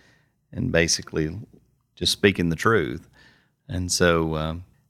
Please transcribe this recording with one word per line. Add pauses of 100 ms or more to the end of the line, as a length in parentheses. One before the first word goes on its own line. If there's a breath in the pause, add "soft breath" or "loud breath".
(520 soft breath)
and
basically (560)
just
speaking
the
truth. (600 soft breath)
And
so,
um, (260)